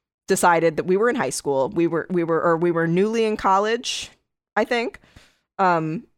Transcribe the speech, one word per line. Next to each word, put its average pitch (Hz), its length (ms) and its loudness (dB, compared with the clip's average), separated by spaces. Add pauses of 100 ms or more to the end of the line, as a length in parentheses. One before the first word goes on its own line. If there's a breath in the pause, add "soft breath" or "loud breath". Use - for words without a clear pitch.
(280)
decided 170 480 4
that 151 80 -2
we 185 120 0
were 214 140 2
in 240 60 -2
high 135 140 -2
school. 135 400 -2
We 170 160 0
were, 165 240 -2
we 175 140 0
were, 160 180 0
or 170 140 2
we 175 140 0
were 165 160 0
newly 208 380 0
in 214 120 -2
college, 214 760 -2 (460)
I 214 80 2
think. 233 360 -4 (580 soft breath)
Um, 170 460 0 (140)